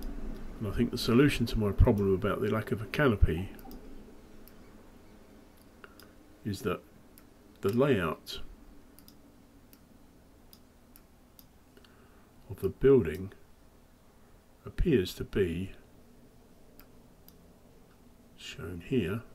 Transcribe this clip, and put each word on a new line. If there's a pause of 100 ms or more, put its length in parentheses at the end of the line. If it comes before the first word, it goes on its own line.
(600)
And
I
think
the
solution
to
my
problem
about
the
lack
of
a
canopy (3000)
is
that (800)
the
layout (4000)
of
the
building (1300)
appears
to
be (2750)
shown
here (140)